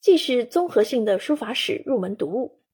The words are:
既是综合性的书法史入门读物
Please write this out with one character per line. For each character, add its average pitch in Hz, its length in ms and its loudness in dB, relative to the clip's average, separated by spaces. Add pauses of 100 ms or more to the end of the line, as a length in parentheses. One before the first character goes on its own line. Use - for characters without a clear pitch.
既 381 160 6
是 247 280 0
综 349 240 0
合 220 160 2
性 226 200 0
的 196 140 0
书 294 160 -2
法 240 180 -6
史 - 320 -4
入 262 140 -2
门 190 160 -4
读 147 140 -6
物 233 320 -6 (140)